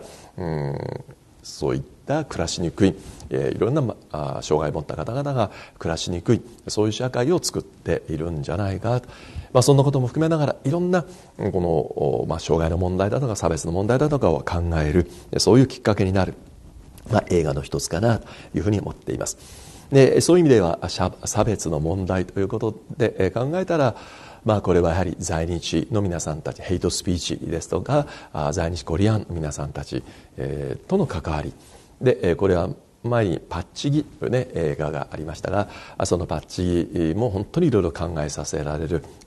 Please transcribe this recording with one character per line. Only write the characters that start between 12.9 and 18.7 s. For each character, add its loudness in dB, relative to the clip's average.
題 2
だ 0
と 0
か、 -2
差 -4
別 -4
の -2
問 0
題 2
だ 2
と 0
か 4
を 2
考 -4
え 2
る、 4
そ 6
う 10
い 10
う 6
き -14
っ -20
か 2
け 2
に 2
な 2
る、 -4
ま 4
あ、 2
映 4
画 0
の -4
一 -4
つ -6
か -2
な 4
と -12
い -2
う 0
ふ -2
う 4